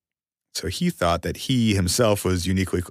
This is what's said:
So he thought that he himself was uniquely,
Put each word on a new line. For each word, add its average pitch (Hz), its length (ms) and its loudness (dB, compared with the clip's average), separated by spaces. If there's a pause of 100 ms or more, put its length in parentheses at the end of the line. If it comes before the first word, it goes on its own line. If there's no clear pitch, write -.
(540)
So - 140 -6
he 175 220 -2
thought 85 320 0
that 85 160 -6
he 113 380 2
himself 101 500 2
was 92 200 0
uniquely, 92 460 0